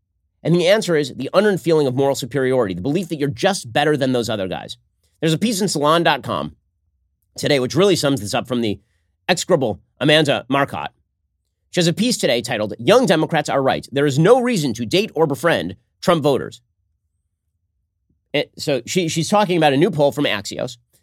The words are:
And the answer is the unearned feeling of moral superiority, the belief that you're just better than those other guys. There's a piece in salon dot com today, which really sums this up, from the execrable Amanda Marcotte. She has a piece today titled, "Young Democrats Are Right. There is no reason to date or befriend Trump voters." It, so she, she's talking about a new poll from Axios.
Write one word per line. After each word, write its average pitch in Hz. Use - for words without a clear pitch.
And 160
the 170
answer 180
is 143
the 131
unearned 202
feeling 156
of 123
moral 139
superiority, 127
the 90
belief 156
that 170
you're 143
just 156
better 147
than 131
those 117
other 98
guys. 65
There's 160
a 160
piece 202
in 196
salon 156
dot 151
com 78
today, 139
which 123
really 180
sums 139
this 98
up, 117
from 123
the 104
execrable 135
Amanda 147
Marcotte. 127
She -
has 170
a 170
piece 233
today 123
titled, 110
"Young 208
Democrats 160
Are 135
Right. 104
There 143
is 143
no 240
reason 175
to 117
date 175
or 160
befriend 131
Trump 165
voters." 127
It, 143
so 135
she, 180
she's 156
talking 202
about 147
a 131
new 175
poll 143
from 147
Axios. 104